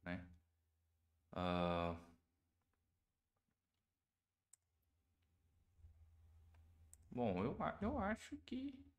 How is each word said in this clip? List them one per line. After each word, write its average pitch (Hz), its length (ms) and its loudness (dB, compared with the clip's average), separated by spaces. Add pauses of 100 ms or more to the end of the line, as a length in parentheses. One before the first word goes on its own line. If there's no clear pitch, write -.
né? 87 200 -6 (1080)
Ah, 87 680 2 (4000)
bom, 101 340 2
eu 131 200 0
a-, - 180 0
eu 247 160 2
acho 220 480 0
que 262 340 -4 (200)